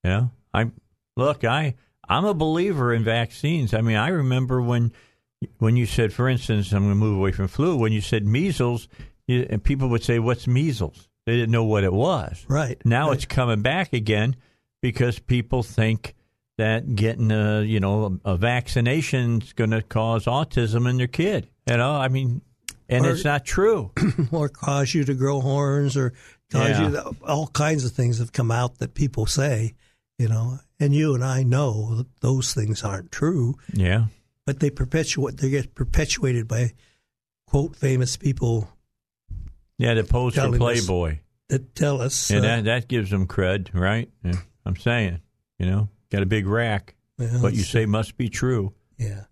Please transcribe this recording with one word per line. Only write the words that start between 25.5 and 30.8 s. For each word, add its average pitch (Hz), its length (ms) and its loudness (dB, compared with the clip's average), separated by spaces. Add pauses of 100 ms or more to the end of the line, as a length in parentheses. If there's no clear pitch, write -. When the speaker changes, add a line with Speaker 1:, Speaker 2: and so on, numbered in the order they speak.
Speaker 2:
or 127 160 0 (380)
cause 131 180 2
Speaker 1:
Yeah. 104 160 2
Speaker 2:
you - 60 2
to, - 240 -6 (100)
all 147 220 0
kinds 151 360 0
of 120 80 -2
things 120 280 0
have 117 120 -4
come 117 200 0
out 123 260 -2
that - 160 -8
people 120 320 0
say, 113 480 0 (440)
you 117 120 2
know, 117 300 0 (200)
and 143 160 4